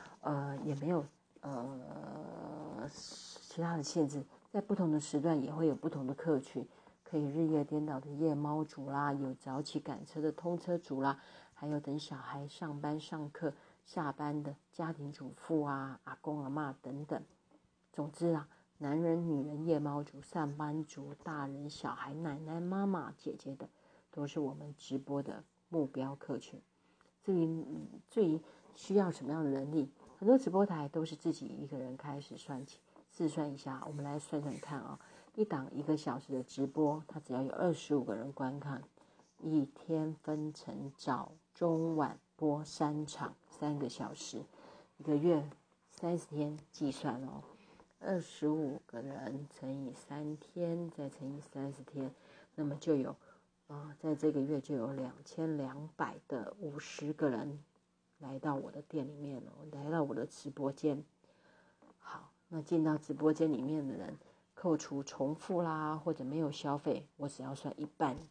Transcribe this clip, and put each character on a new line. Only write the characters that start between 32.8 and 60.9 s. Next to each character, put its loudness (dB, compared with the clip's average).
试 2
算 0
一 -6
下， -6
我 -6
们 -4
来 -2
算 -4
算 -2
看 -6
啊， -10
一 2
档 0
一 -2
个 4
小 -2
时 -6
的 0
直 0
播， 4
它 -10
只 -6
要 2
有 0
二 4
十 2
五 4
个 -2
人 -4
观 -2
看， -6
一 6
天 0
分 -2
成 -8
早、 -2
中、 4
晚 2
播 4
三 0
场， -6
三 -2
个 0
小 -6
时， -8
一 -16
个 4
月 6
三 0
十 -4
天 -2
计 0
算 -2
哦。 -10
二 0
十 -2
五 2
个 -8
人 -6
乘 -6
以 -8
三 -8
天， -2
再 -6
乘 -8
以 -10
三 -6
十 -14
天， -6
那 -2
么 0
就 4
有， 2
呃， -10
在 0
这 6
个 2
月 2
就 -2
有 0
两 -4
千 -2
两 -4
百 -2
的 -4
五 -6
十 -4
个 4
人 -2
来 -6
到 0
我 -4
的 -10
店 -4
里 -10
面 -8
了， -16
来 -6
到 4
我 0
的 -2
直 -10
播 -2
间。 2